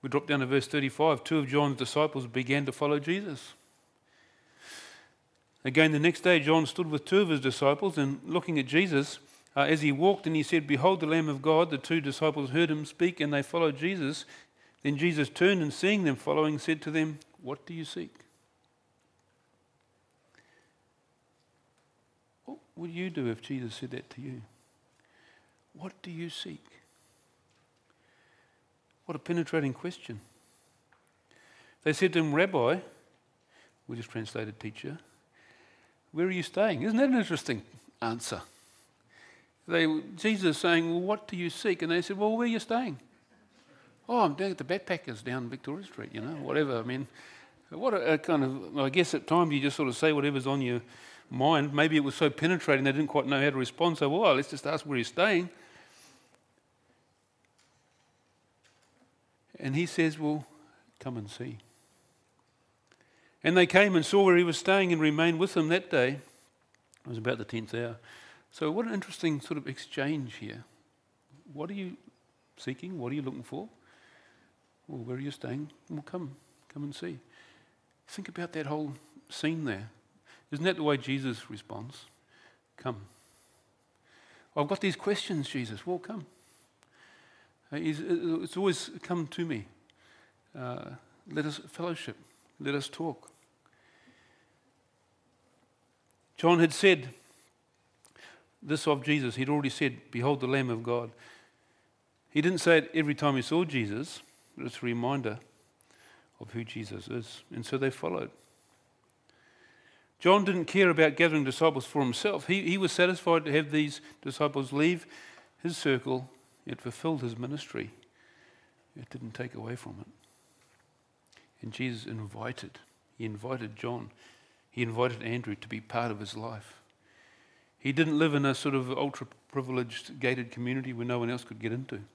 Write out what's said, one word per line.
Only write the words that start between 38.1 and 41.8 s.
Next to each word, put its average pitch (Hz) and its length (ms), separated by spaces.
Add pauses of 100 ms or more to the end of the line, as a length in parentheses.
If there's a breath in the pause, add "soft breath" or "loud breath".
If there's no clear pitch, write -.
They, 165 180 (300)
Jesus 190 420
saying, 165 320
"Well, 170 100
what 208 280
do 190 80
you 175 120
seek?" 175 340